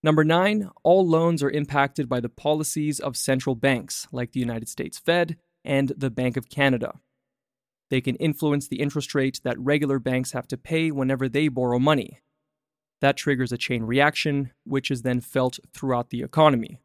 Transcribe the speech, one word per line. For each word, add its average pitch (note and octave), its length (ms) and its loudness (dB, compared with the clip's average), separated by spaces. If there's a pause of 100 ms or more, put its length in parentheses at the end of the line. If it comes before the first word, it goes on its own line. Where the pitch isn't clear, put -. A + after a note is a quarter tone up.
Number D#3 220 4
nine, F#3+ 440 2 (140)
all F3+ 240 6
loans E3 340 4
are C#3 80 2
impacted C#3 600 0
by B2 100 0
the A#2+ 100 -6
policies D3+ 720 -2
of C3+ 160 -6
central C3 400 0
banks, B2 560 -2
like B2 220 -6
the B2+ 60 -2
United A#2 280 -4
States - 320 -10
Fed E3 380 0 (260)
and C#3 340 0
the C3+ 140 -2
Bank B2 240 -2
of C3 140 -6
Canada. C3 500 0 (880)
They C3 120 0
can B2 160 -2
influence D3 500 0
the - 140 -6
interest C#3+ 340 -4
rate C3+ 300 0
that B2+ 120 -4
regular C#3 400 0
banks B2+ 360 -2
have B2 160 -6
to B2+ 80 -6
pay D#3+ 340 -2
whenever C3+ 380 -2
they C#3+ 180 0
borrow B2 320 0
money. C#3 400 0 (800)
That C#3+ 160 4
triggers B2+ 380 -2
a A#2 40 -6
chain A#2 260 -4
reaction, C#3 680 0 (140)
which C3 260 -4
is A#2+ 120 -4
then B2 180 0
felt B2+ 360 -2 (160)
throughout B2+ 360 -2
the A#2+ 120 -6
economy. C3+ 640 2